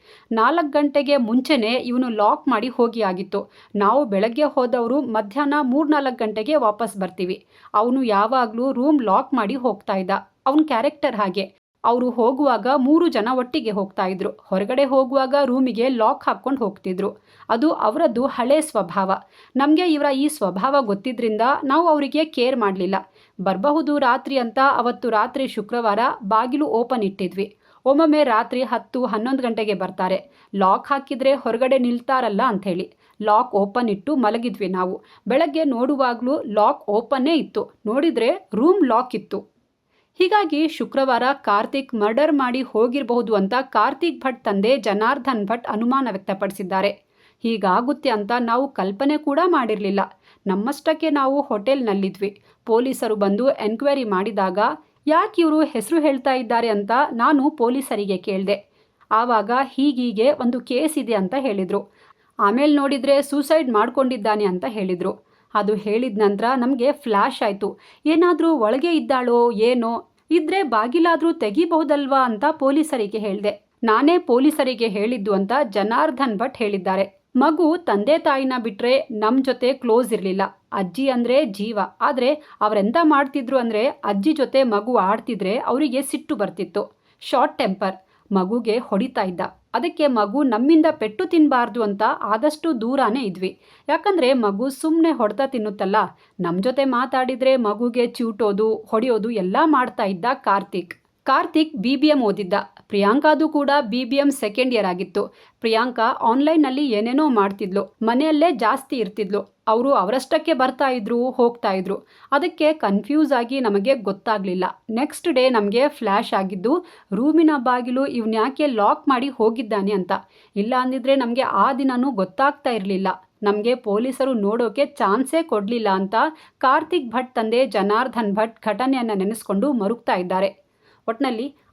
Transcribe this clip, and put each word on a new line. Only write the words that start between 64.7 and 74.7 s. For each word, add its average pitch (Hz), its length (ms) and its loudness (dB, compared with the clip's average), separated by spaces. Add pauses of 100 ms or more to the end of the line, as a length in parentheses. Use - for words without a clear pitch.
ಅದು 208 220 0
ಹೇಳಿದ 208 420 -2
ನಂತರ 208 280 2 (100)
ನಮ್ಗೆ 254 360 0
ಫ್ಲ್ಯಾಶ್ 247 520 -2
ಆಯ್ತು. 196 340 -4 (280)
ಏನಾದ್ರೂ 330 480 4
ಒಳಗೆ 262 380 0
ಇದ್ದಾಳೋ 240 600 2
ಏನೋ, 233 560 0 (240)
ಇದ್ರೆ 349 320 2
ಬಾಗಿಲಾದ್ರೂ 320 680 2
ತೆಗಿಬಹುದಲ್ವಾ 285 920 0
ಅಂತ 220 260 -2
ಪೊಲೀಸರಿಗೆ 277 680 0
ಹೇಳ್ದೆ. 208 520 -4 (140)
ನಾನೇ 254 340 4
ಪೊಲೀಸರಿಗೆ 254 680 2